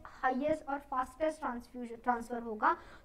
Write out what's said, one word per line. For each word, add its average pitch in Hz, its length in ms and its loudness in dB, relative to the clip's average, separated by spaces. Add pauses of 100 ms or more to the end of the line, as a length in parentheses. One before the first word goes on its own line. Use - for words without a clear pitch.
highest 285 640 0
और 285 100 0 (120)
fastest 302 500 0
ट्रांसफ्यूजन, 240 560 -6
transfer 240 460 0
होगा, 233 340 4 (280)